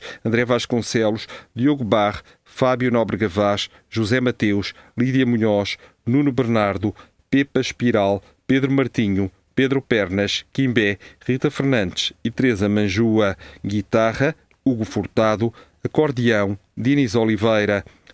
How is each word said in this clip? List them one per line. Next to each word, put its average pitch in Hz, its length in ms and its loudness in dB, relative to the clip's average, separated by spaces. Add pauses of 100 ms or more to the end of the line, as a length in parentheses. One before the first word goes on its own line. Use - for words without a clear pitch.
(240)
André 117 220 0
Vasconcelos, 113 840 -2 (280)
Diogo 135 280 0
Barre, 104 380 0 (220)
Fábio 127 480 0
Nóbrega 107 360 0
Vaz, 101 400 0 (220)
José 113 320 0
Mateus, 104 540 0 (200)
Lídia 131 300 2
Munhoz, 107 520 0 (280)
Nuno 139 260 2
Bernardo, 107 640 0 (380)
Pepa 139 300 0
Espiral, 104 600 0 (240)
Pedro 135 260 0
Martinho, 104 600 0 (240)
Pedro 135 260 0
Pernas, 101 720 -2
Quimbé, 113 460 0 (260)
Rita 127 240 -2
Fernandes 127 640 -2 (100)
e 117 60 -4
Teresa 107 400 0
Manjua. 104 640 2 (300)
Guitarra, 113 720 0 (280)
Hugo 117 220 0
Furtado. 110 640 0 (320)
Acordeão, 117 760 0 (180)
Dinis 123 380 0
Oliveira. 107 680 0 (300)